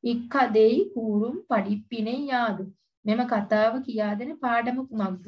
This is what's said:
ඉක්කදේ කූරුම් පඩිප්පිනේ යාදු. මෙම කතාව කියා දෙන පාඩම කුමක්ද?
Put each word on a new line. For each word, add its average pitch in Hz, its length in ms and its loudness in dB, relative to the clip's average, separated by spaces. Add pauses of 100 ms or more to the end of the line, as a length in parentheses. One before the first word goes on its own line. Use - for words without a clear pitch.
ඉක්කදේ 240 680 4 (140)
කූරුම් 220 560 0
පඩිප්පිනේ 214 800 -2
යාදු. 233 420 -2 (400)
මෙම 220 180 0
කතාව 220 560 2
කියා 214 360 -4
දෙන 247 220 -6
පාඩම 240 420 -2
කුමක්ද? 190 480 -4